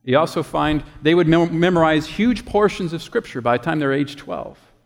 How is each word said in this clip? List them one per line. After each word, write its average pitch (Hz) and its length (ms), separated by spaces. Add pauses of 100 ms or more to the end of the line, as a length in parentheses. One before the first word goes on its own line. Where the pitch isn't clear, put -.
You 131 140
also 165 240
find 151 420 (180)
they 156 120
would 175 140
mem-, 170 300
memorize 160 480
huge 220 380
portions 202 480
of 165 100
Scripture - 380
by 120 180
the 123 60
time 160 160
they're 139 120
age 143 240
twelve. - 420 (280)